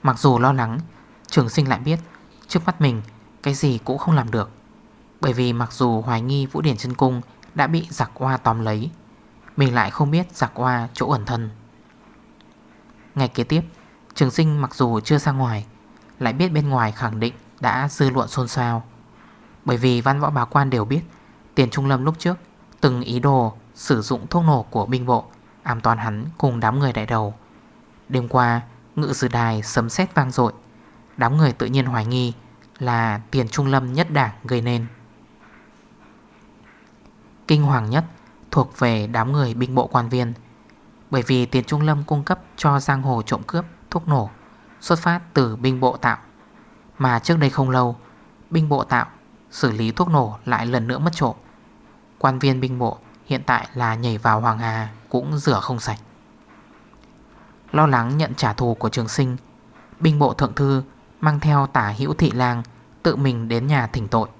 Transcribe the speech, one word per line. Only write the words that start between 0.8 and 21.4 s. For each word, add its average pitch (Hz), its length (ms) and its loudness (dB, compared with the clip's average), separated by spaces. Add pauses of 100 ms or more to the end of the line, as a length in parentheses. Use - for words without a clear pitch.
Trường 123 220 0
Sinh 139 200 0
lại 127 100 0
biết 151 200 -2 (500)
trước 165 180 -2
mắt - 140 -4
mình 120 220 2 (400)
cái 139 120 -2
gì 135 300 0
cũng 135 140 -4
không 165 160 2
làm 117 160 0
được, 107 200 -2 (720)
bởi 135 120 0
vì 123 200 0
mặc 117 200 -4
dù 117 300 0
hoài 113 180 -2
nghi 135 260 -2
Vũ 151 140 -6
Điển 147 160 0
Chân 123 180 -8
Cung 127 260 0 (340)
đã 147 120 0
bị 165 240 -2
giặc - 240 -4
oa 131 220 -2
tóm 113 240 0
lấy, 110 300 -4 (680)
mình 131 180 2
lại 104 160 2
không 143 200 0
biết 175 260 -2
giặc - 240 -4
oa 123 320 -2
chỗ - 180 -4
ẩn 113 140 -2
thân. 117 260 -4 (1600)
Ngày 135 140 0
kế 120 160 -4
tiếp, 160 180 0 (520)
Trường 131 160 2
Sinh 151 300 2
mặc 131 140 -4
dù 117 260 2
chưa 147 180 2
ra 143 140 0
ngoài, 120 340 -2 (520)
lại 120 140 -2
biết 165 160 0
bên 151 200 0
ngoài 117 240 0
khẳng 110 280 -6
định 117 140 -2 (260)
đã 131 280 0
dư 139 220 0
luận 123 180 -2
xôn 123 200 -4
xao. 117 360 -2 (800)
Bởi 123 120 0
vì 120 240 2
văn 139 200 0
võ 147 100 0
bá 131 140 0
quan 139 260 2
đều 117 140 0
biết 139 180 -2 (520)